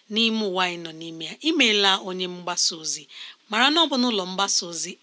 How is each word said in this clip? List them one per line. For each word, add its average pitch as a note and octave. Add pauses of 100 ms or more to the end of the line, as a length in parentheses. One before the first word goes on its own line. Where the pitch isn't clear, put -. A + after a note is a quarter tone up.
(100)
n'ime A3
ụwa F#3
anyị F3
nọ E3
n'ime E3
ya. D#3+
Imeela G#3+
onye F#3
mgbasa F3+
ozi. D#3 (440)
Mara A#3+
na E4
ọ D#4+
bụ C#4
n'ụlọ A#3
mgbasa F#3+
ozi E3+